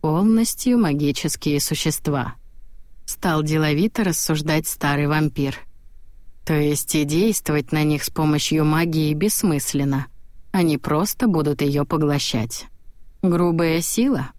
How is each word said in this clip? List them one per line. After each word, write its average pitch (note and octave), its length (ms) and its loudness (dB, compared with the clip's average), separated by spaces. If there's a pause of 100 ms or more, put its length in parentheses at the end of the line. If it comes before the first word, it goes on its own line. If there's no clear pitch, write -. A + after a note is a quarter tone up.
"Полностью A3 760 2
магические D3 800 0
существа", C#3+ 720 -2 (720)
стал D#3 360 0
деловито D#3 600 2
рассуждать D#3 640 0
старый C#3+ 400 0
вампир. D3 500 0 (880)
"То E3 100 0
есть D3 400 0
и D3+ 100 2
действовать D#3 680 0
на D#3 100 2
них D3+ 220 2
с - 60 -4
помощью D#3 540 2
магии D#3 500 2
бессмысленно. C#3+ 920 0 (440)
Они E3 260 2
просто F3 520 0
будут D3 340 2
ее C#3+ 240 2
поглощать. C#3+ 800 -2 (560)
Грубая E3+ 580 2
сила?" A3 580 0